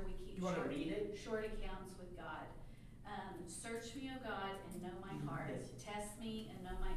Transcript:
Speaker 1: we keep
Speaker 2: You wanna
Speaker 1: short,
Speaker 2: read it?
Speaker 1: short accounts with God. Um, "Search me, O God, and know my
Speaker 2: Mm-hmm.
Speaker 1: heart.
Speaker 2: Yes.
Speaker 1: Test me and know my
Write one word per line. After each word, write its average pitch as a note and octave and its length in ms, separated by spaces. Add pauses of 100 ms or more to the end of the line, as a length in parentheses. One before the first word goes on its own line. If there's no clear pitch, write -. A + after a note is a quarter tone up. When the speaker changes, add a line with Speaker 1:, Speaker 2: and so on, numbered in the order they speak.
Speaker 1:
we - 80 (160)
keep - 120
Speaker 2:
You F3+ 40
wanna C4+ 140
Speaker 1:
short, C4+ 180
Speaker 2:
read - 160
it? G#3 320
Speaker 1:
short A3 240
accounts F#3+ 500
with F3+ 220
God. E3 240 (640)
Um, F#3 400
"Search A#3 480
me, C4+ 160
O C4 160
God, G3 320 (100)
and F3+ 140
know F3+ 180
my D3+ 140
Speaker 2:
Mm-hmm. C#3+ 160
Speaker 1:
heart. - 240
Speaker 2:
Yes. - 160 (100)
Speaker 1:
Test G#3 380
me A3 320
and F#3 160
know F#3 160
my F#3 140